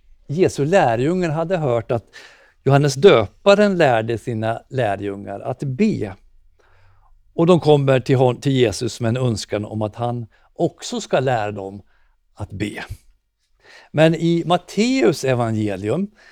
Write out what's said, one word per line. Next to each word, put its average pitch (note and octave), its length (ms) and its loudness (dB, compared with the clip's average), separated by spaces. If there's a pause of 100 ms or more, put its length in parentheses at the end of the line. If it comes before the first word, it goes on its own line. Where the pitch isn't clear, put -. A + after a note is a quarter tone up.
(280)
Jesu D3 380 0
lärjungar D#3+ 640 2
hade E3 280 -2
hört B2 340 -2
att A#2 140 -2 (580)
Johannes C#3 300 4
döparen F#3+ 840 2
lärde A#2 400 2
sina A2+ 520 -6
lärjungar G2+ 680 -6
att B2 240 -8
be. B2+ 520 -2 (1160)
Och E3 140 2
de F3 120 6
kommer C#3 400 4
till C3 160 0
hon-, B2 260 2
till C#3 100 0
Jesus A#2+ 500 0
med A#2 80 0
en A2+ 80 0
önskan A2 480 -4
om G#2+ 160 -8
att G#2+ 140 -6
han A#2+ 320 -6 (260)
också - 480 -6
ska - 180 -2
lära A#2 320 -2
dem G2 300 -12 (520)
att - 180 -12
be. G2+ 320 -8 (1080)
Men D#3+ 240 4
i E3 300 0
Matteus G#3 800 0
evangelium, A2+ 880 -2 (200)